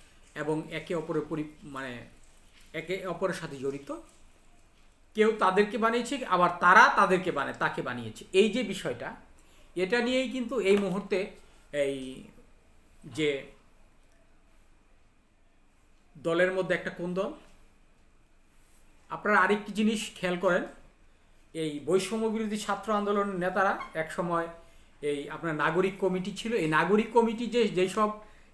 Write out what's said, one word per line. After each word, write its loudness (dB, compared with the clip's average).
এবং -4
একে -6
অপরের -2
পরি-, -4
মানে -10
একে -6
অপরের -2
সাথে -8
জড়িত। -6
কেউ 4
তাদেরকে 2
বানিয়েছে, 0
আবার 4
তারা 8
তাদেরকে 4
বানায়, -4
তাকে -2
বানিয়েছে। -8
এই 6
যে -2
বিষয়টা, -6
এটা 0
নিয়েই 0
কিন্তু -4
এই 4
মুহূর্তে -2
এই -2
যে -4
দলের 0
মধ্যে -2
একটা -6
কোন্দল। -6
আপনারা 2
আরেকটি 2
জিনিস 0
খেয়াল -2
করেন, 2
এই -6
বৈষম্য 0
বিরোধী -2
ছাত্র -4
আন্দোলনের 0
নেতারা 0
একসময় -4
এই -4
আপনার -6
নাগরিক 2
কমিটি -2
ছিল, -6
এই 0
নাগরিক 4
কমিটি 4
যে, 2
যেই 2
সব 0